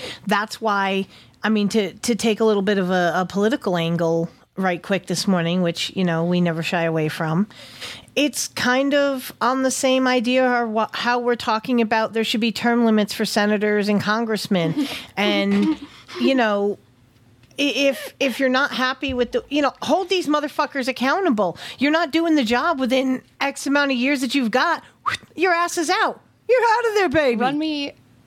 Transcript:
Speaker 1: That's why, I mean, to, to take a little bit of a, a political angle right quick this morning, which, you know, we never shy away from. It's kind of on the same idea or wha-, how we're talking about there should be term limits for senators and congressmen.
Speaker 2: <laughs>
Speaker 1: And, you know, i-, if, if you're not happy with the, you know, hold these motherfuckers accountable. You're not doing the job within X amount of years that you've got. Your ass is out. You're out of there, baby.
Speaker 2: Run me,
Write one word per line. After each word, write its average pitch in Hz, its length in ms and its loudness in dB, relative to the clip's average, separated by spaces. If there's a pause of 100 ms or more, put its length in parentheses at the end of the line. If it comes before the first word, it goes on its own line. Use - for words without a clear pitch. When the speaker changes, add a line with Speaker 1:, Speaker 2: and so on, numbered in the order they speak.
(260)
Speaker 1:
That's 208 360 -2
why, 196 440 0 (360)
I 214 80 0
mean, 208 200 2
to, 196 220 0
to - 220 -2
take 214 260 0
a 226 40 2
little 208 180 2
bit 202 160 0
of 180 120 0
a, 175 260 2
a 180 100 0
political 202 500 0
angle 165 540 0 (260)
right 185 260 -2
quick 190 240 -2
this 175 220 -2
morning, 180 340 2
which, 170 320 -4
you 190 100 0
know, 165 200 0
we 180 160 2
never 170 220 0
shy 165 220 0
away 160 240 0
from. 160 400 -2 (680)
It's 277 320 -2
kind 269 460 0
of 277 460 -2
on 262 220 0
the 262 80 2
same 262 360 2
idea 254 440 2
or 240 160 0
wha-, 220 260 -2
how 240 260 -2
we're 240 180 0
talking 233 440 0
about 220 340 0
there 226 100 0
should 220 160 -2
be 233 100 2
term 240 340 0
limits 214 280 2
for 220 120 -4
senators 208 640 0
and 208 120 2
congressmen. 214 840 -2 (160)
Speaker 2:
<laughs> - 140 -16
Speaker 1:
And, 202 640 0 (420)
you 254 140 2
know, 208 440 0 (800)
i-, 277 40 0
if, 277 580 0
if 269 200 0
you're 269 80 2
not 254 240 0
happy 262 420 -4
with 247 180 -2
the, 233 180 -2
you 294 100 0
know, 277 120 0 (100)
hold 349 260 0
these 359 180 0
motherfuckers 285 640 -2
accountable. 254 680 0 (200)
You're 277 120 2
not 320 200 2
doing 330 260 2
the 277 80 2
job 262 360 0
within 262 420 0 (180)
X 277 260 -4
amount 285 240 2
of 254 80 0
years 262 240 0
that 262 120 -2
you've 254 160 0
got. 302 320 0 (540)
Your 349 160 2
ass 339 240 0
is 320 140 0
out. 370 300 0 (280)
You're 466 140 4
out 466 260 2
of 415 60 -2
there, 381 140 2
baby. 254 320 2
Speaker 2:
Run 277 180 0
me, 302 340 -4 (340)